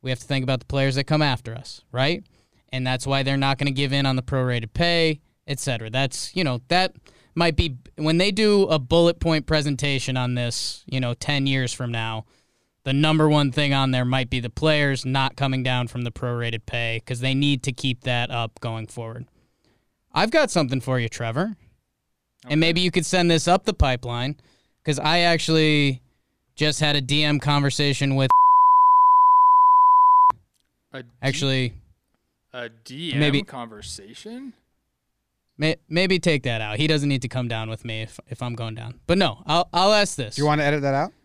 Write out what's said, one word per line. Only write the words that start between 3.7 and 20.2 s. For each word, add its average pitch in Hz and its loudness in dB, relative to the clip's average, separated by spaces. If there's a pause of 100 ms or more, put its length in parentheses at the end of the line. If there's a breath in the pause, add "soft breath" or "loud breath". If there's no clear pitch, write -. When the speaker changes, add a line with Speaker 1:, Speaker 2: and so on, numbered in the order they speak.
Speaker 1:
give 135 -2
in 139 0
on 135 0
the 131 -2
prorated 123 -4
pay, 170 0 (280)
et 143 -6
cetera. 113 -6
That's, 131 -4
you 180 0
know, 127 -2
that 180 0 (400 soft breath)
might 170 0
be, 165 -2 (200)
when 156 0
they 196 2
do 208 4
a 156 2
bullet 170 2
point 160 0
presentation 143 -2
on 123 -2
this, - -6
you 131 -6
know, 120 -4
ten 139 -2
years 135 -2
from 120 -8
now, 113 -6 (600)
the 131 -2
number 156 4
one 147 2
thing 143 0
on 135 2
there 127 0
might 127 -2
be 131 -2
the 120 -6
players 147 0
not 135 -2
coming 131 -2
down 123 -2
from 123 -8
the 120 -6
prorated 120 -6
pay 113 -4
'cause 123 -8
they 131 -2
need 143 0
to 139 -4
keep 127 -4
that 120 -2
up 117 -8
going 113 -8
forward. 117 -14 (880)
I've 208 0